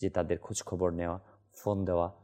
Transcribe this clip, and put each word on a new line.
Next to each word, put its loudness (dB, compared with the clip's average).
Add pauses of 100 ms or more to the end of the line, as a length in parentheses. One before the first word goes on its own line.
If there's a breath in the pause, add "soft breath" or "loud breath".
যে 2
তাদের 0
খোঁজখবর -2
নেওয়া, -2 (340 soft breath)
ফোন 0
দেওয়া, 2 (120)